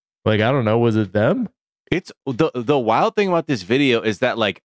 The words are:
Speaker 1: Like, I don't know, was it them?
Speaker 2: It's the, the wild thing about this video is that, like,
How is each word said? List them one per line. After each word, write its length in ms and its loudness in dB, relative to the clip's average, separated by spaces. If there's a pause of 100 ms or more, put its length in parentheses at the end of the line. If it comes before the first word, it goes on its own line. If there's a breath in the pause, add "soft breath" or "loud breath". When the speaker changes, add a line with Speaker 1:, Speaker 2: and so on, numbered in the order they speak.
(240)
Speaker 1:
Like, 180 2
I 80 2
don't 160 0
know, 120 2
was 180 2
it 180 0
them? 340 0 (420)
Speaker 2:
It's 220 -4 (140)
the, 280 0
the 240 0
wild 380 0
thing 120 0
about 180 -2
this 160 -2
video 400 2
is 160 -2
that, 180 0
like, 280 -2